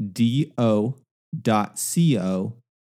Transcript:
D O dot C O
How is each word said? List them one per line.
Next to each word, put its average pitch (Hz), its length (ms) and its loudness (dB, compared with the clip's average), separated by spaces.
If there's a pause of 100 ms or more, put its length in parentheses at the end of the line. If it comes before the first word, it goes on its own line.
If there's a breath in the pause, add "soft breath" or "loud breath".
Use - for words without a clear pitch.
(120)
D 120 460 0
O 113 380 0 (440)
dot 107 380 0
C 160 400 0
O 95 360 -4 (320)